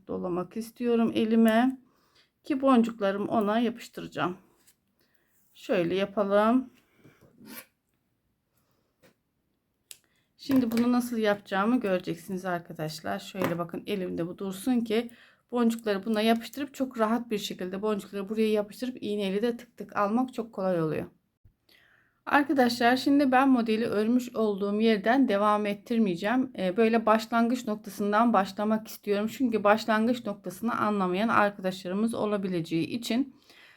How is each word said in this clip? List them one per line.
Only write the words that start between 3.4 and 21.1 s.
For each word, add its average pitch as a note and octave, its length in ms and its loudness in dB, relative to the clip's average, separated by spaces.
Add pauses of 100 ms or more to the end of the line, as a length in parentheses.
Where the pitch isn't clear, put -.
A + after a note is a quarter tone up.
yapıştıracağım. F3+ 800 -4 (1160)
Şöyle F3+ 420 0
yapalım. G3+ 760 2 (3750)
Şimdi B3 340 0
bunu A#3+ 200 4
nasıl A#3+ 260 0
yapacağımı G#3 640 0
göreceksiniz F#3 640 -4
arkadaşlar. F3 760 -6
Şöyle F3+ 380 -4
bakın E3+ 300 -8
elimde F3+ 400 -4
bu F3 100 -12
dursun G3+ 420 -4
ki A#3 300 -2 (420)
boncukları A3+ 540 -2
buna A3 160 0
yapıştırıp A3+ 520 -2
çok C4 260 -6
rahat A3+ 320 0
bir G#3 60 0
şekilde F#3+ 440 -8
boncukları G3+ 480 -6
buraya A3 220 0
yapıştırıp G#3+ 500 -4
iğneyle G#3 400 -2
de A#3+ 160 0
tık - 200 -20
tık - 180 -14
almak A3 380 0
çok A3+ 200 -8
kolay F#3 280 0
oluyor. D#3+ 240 -2 (1200)